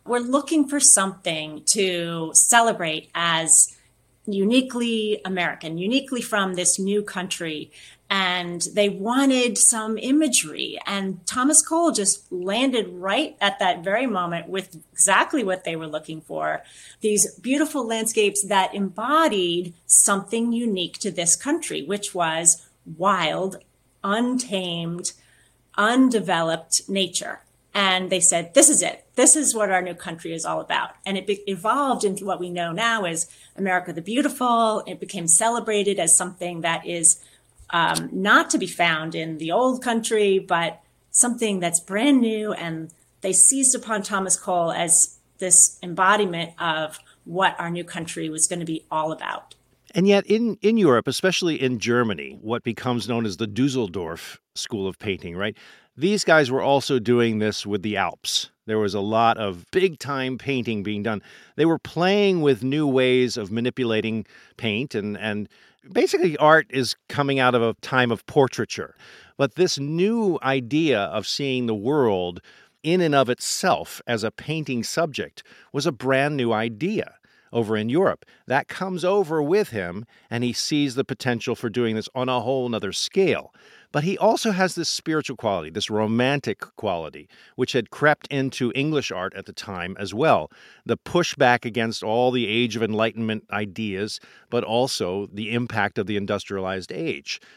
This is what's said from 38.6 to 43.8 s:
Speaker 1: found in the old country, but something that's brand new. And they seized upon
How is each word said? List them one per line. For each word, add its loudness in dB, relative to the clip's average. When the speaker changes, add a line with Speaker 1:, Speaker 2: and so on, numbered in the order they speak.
Speaker 1:
found -2
in -6
the -4
old 2
country, 2
but -2
something 2
that's 0
brand 2
new. 0
And -8
they -2
seized 6
upon -4